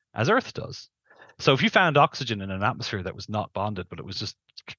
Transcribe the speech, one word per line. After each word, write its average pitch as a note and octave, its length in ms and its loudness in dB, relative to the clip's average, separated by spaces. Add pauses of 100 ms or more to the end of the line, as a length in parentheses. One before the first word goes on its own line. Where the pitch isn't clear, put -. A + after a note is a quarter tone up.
(140)
as A2+ 140 2
Earth A#3 260 2
does. - 340 -12 (500)
So - 160 4
if B2 80 2
you A3 80 2
found F3 260 4
oxygen A#2+ 460 2
in F#2+ 80 -8
an F#2+ 140 -4
atmosphere A2 400 -2
that F2+ 100 -6
was G2 140 -14
not G#2 240 -4
bonded, F#2+ 360 -4
but E2 120 -14
it - 40 -12
was - 140 -10
just - 180 -8 (420)